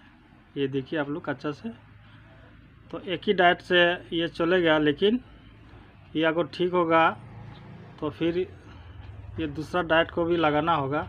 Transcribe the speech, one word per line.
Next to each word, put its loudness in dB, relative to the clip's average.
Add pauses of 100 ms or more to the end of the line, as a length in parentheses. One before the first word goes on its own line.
(580)
ये -2
देखिए -4
आप -4
लोग -8
अच्छा -6
से, -14 (1200)
तो -10
एक -6
ही 4
diet 6
से 2 (320)
ये -2
चलेगा, 2
लेकिन 2 (920)
ये 0
अगर 0
ठीक -4
होगा 4 (880)
तो -4
फिर -2 (1000)
ये -4
दूसरा -4
diet 2
को -2
भी 0
लगाना 2
होगा। -4